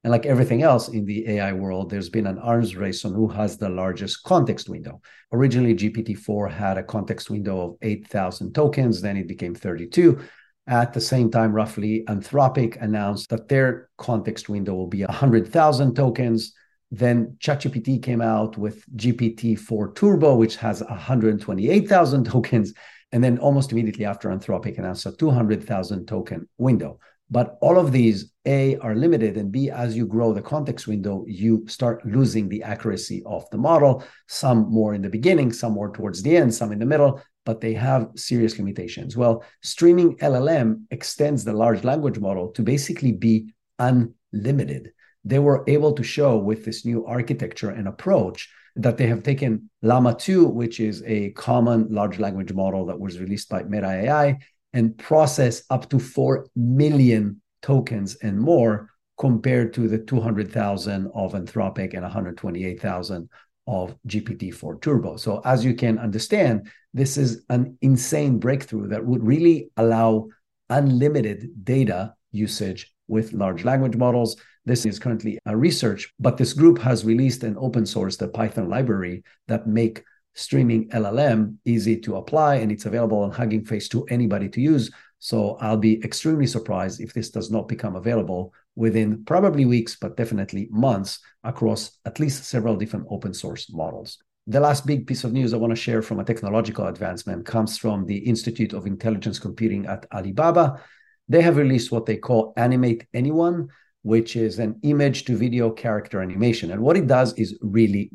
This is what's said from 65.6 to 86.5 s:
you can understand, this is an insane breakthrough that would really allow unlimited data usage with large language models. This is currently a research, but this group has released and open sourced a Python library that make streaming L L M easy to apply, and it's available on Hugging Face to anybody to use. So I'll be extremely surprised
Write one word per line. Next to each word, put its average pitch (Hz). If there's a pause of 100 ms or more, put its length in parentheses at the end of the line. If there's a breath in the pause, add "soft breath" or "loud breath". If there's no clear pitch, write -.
you 127
can 113
understand, 113 (240 loud breath)
this 135
is 123
an 123
insane 135
breakthrough 110
that 107
would 123
really 156
allow 113 (420 loud breath)
unlimited 127 (140)
data 110 (180)
usage 101 (140)
with 110
large 95
language 127
models. 120 (300 soft breath)
This 120
is 107
currently 113
a 110
research, 127
but 131
this -
group 170
has 117
released 120
and 107
open 120
sourced 95
a 104
Python 107
library 98 (240 soft breath)
that 113
make 113 (320 soft breath)
streaming 117
L 110
L 110
M 110
easy 113
to 101
apply, 147
and 113
it's 107
available 110
on 101
Hugging 110
Face 104
to 117
anybody 101
to 120
use. 143 (260 soft breath)
So 104
I'll 110
be 110
extremely 151
surprised 95